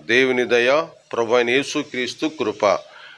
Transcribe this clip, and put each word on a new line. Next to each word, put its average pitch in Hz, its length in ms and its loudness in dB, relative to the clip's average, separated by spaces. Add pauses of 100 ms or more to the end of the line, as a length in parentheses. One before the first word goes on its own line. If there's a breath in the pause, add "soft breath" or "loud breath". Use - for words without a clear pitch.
దేవుని 123 380 2
దయ, 123 420 2 (260)
ప్రభు 117 220 0
అయిన 123 160 2
యేసుక్రీస్తు 127 760 -4
కృప 104 520 0 (400 loud breath)